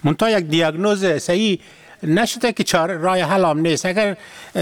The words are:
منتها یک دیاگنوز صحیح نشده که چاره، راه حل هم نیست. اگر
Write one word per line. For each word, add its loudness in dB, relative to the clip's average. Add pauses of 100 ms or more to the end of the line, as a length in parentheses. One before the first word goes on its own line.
منتها 2
یک 0 (100)
دیاگنوز 0
صحیح 0 (440)
نشده 0
که -2
چاره، 0
راه 0
حل 2
هم 2
نیست. 0
اگر 0 (460)